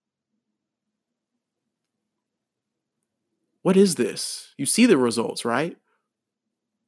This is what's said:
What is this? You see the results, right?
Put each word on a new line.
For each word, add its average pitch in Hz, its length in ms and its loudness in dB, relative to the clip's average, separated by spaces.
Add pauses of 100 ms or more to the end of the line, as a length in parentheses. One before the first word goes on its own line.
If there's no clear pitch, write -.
(3500)
What 185 160 2
is 190 180 4
this? - 640 -8
You 139 80 -6
see 220 200 2
the 214 120 4
results, 117 480 -2
right? 131 320 -4 (1120)